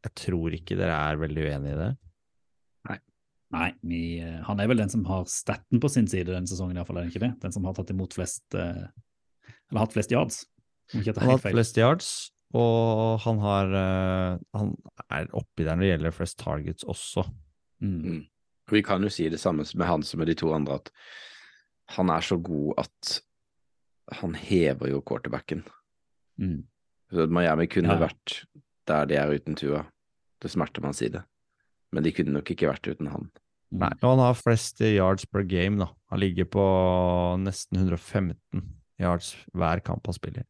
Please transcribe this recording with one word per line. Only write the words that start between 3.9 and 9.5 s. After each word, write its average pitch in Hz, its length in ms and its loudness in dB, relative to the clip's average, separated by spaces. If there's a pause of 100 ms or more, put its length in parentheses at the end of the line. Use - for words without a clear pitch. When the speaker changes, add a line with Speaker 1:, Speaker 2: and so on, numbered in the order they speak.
Speaker 3:
eh, 82 240 -10
han 101 160 -4
er 104 80 2
vel 123 100 4
den 104 120 2
som 107 160 0
har 92 200 -2
staten - 540 -2
på 139 100 2
sin 117 180 2
side 90 200 -2
denne 90 200 -4
sesongen 90 300 -4
i - 60 -4
hvert - 40 -8
fall, 90 100 -6
er 87 120 -4
det - 60 -10
ikke 104 160 -2
det? - 100 -12
Den 95 100 -6
som 98 140 -4
har 92 80 -4
tatt 92 160 -6
imot 95 240 -4
flest, - 300 -6 (100)
eh, 90 340 -6 (840)